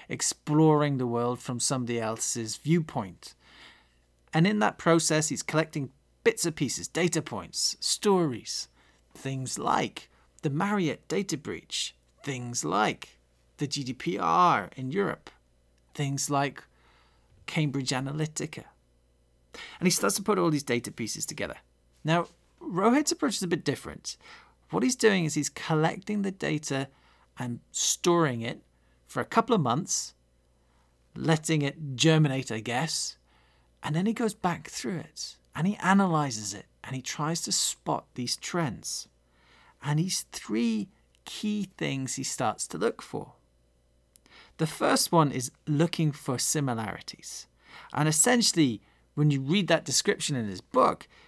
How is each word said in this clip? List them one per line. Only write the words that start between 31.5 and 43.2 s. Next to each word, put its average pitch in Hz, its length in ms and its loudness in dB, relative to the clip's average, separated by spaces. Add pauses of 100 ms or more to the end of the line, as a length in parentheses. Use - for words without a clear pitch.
it 139 340 -4
germinate, 147 560 4
I 110 100 -4
guess, 123 560 -4 (640)
and 151 120 -2
then 180 100 2
he 226 80 2
goes 220 200 0
back 165 360 -4
through 196 300 -6
it - 360 -12 (180)
and 156 140 0
he 208 100 0
analyzes 151 760 2
it - 140 -14 (160)
and - 120 -8
he 131 60 -6
tries 156 400 -4
to - 100 -6
spot - 540 -2 (100)
these 123 220 -4
trends. - 720 -4 (760)
And 147 160 2
these 175 320 -2
three 220 580 -2 (360)
key 208 520 -4
things 135 380 -4
he - 80 -6
starts - 440 -2
to - 100 -8
look 117 240 0
for. - 320 -10 (1200)